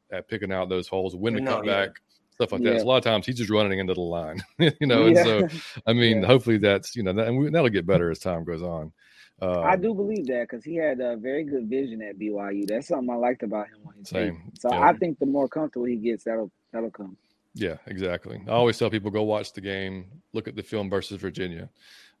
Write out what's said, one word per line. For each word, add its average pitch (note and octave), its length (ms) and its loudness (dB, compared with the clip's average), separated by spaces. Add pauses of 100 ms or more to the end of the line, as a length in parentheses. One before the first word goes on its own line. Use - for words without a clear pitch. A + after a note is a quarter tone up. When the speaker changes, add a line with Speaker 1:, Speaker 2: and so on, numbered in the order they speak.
(120)
Speaker 1:
at F#2+ 160 -10
picking G2+ 240 -6
out F#2 160 -2
those F#2 180 -2
holes, F#2 300 -4
when G#2+ 180 -2
to G#2 60 -2
Speaker 2:
No, C3 160 0
Speaker 1:
cut G#2+ 100 -6
Speaker 2:
yeah. G2 200 2
Speaker 1:
back, G2 100 -14 (380)
stuff - 180 0
like G2 100 -2
that. A#2+ 120 4
Speaker 3:
Yeah. A#2 40 2
Speaker 1:
So A2 60 2
a - 20 -2
lot B2+ 120 6
of A#2 60 2
times G#2+ 220 2
he's B2+ 120 -4
just G#2+ 120 -2
running G2+ 300 4
into F#2 140 -2
the F2 60 -2
line, E2+ 400 -6 (100)
<laughs> - 80 -10
you D3+ 280 4
know, A#2 200 6
and A2+ 100 10
Speaker 3:
Yeah. - 80 8
Speaker 1:
so, G#2+ 240 4 (360)
I A2+ 100 4
mean, A#2 260 6
Speaker 3:
Yeah. F#2 80 2
Speaker 1:
hopefully A#2 300 6
that's, G2+ 360 2
you A#2+ 80 -4
know, F#2 120 0
that, A2 120 0
and B2 120 0
we, C#3+ 120 0
that'll D3 200 4
get F#2 160 0
better F2 240 4
as D#2+ 100 -4
time E2+ 240 -4
goes E2 180 -6
on. E2 300 -8 (500)
Speaker 3:
I F#2 300 2
Speaker 1:
Um, F#3+ 80 2
Speaker 3:
do G#3+ 140 -2
believe G3+ 320 -4
that A#2+ 240 -2
'cause A#2 120 -12
he E3 140 -10
had D3 240 0
a A#2+ 160 -4
very C3 280 -4
good C3+ 220 -4
vision A#2 360 -4
at G2+ 160 -12
B G#2+ 120 -6
Y G2+ 200 -6
U. G2+ 160 -4
That's A2 220 -4
something C3 200 -2
I B2 80 -4
liked B2 260 0
about G#2 260 -6
him - 180 -20
on - 80 -20
his G2+ 160 -20
tape. F2 240 -4
Speaker 1:
Same. E2+ 240 -18
Speaker 3:
So B2 120 -2
Speaker 1:
Yeah. B2+ 120 0
Speaker 3:
I E3 100 8
think E3+ 260 -4
the C#3+ 60 -2
more C#3 240 0
comfortable D3 380 -6
he B2 100 -2
gets, A2 280 -4
that'll, A2+ 260 -4 (220)
that'll A2+ 180 -6
come. F#2+ 260 -14 (380)
Speaker 1:
Yeah, F2 320 -6
exactly. F#2 600 -6
I A2 40 -6
always A#2 260 4
tell A2+ 140 0
people, G#2 200 -2
"Go G#2+ 120 0
watch G#2+ 320 -2
the G2+ 80 -14
game, F#2+ 420 -8 (300)
look A2 120 -6
at G#2 100 -12
the G2+ 60 -8
film G2+ 280 -6
versus G2 280 -4
Virginia, F2+ 520 -8 (500)